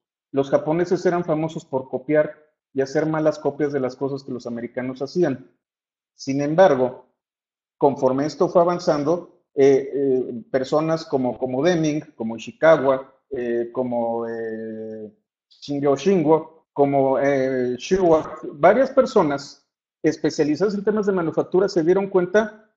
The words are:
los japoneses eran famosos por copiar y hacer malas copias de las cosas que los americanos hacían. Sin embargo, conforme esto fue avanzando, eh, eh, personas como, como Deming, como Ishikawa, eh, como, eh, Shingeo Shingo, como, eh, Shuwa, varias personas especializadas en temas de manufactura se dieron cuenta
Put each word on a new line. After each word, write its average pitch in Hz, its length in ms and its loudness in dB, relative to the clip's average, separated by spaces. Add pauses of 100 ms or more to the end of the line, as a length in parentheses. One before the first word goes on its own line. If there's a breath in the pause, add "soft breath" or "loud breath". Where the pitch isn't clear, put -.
(320)
los 139 180 -2
japoneses 165 560 0
eran 175 200 0
famosos 160 400 -4
por 131 240 -6
copiar 151 480 0 (340)
y 131 100 -2
hacer 143 260 0
malas 156 320 0
copias 143 340 -2
de 143 60 -2
las 127 160 -4
cosas 139 280 -6
que - 80 -12
los 120 140 -10
americanos 120 560 -8
hacían. 143 500 -2 (600)
Sin 135 280 -6
embargo, 143 680 2 (680)
conforme 135 500 0
esto 170 200 -2
fue 180 140 4
avanzando, 170 800 -2 (140)
eh, 139 360 4
eh, 127 600 -2
personas 156 520 -2
como, 127 340 -2
como 127 260 -4
Deming, 156 380 0 (140)
como 113 220 -8
Ishikawa, 131 760 2 (200)
eh, 120 420 -4
como, 117 540 -4
eh, 110 840 -10 (380)
Shingeo 143 480 -2
Shingo, 160 760 0
como, 139 460 2
eh, 131 600 0
Shuwa, 170 640 0 (140)
varias 202 380 4
personas 160 760 0 (360)
especializadas 156 720 0
en 202 80 -6
temas 208 240 0
de 208 40 2
manufactura 175 560 0
se 180 160 0
dieron 190 240 2
cuenta 196 680 0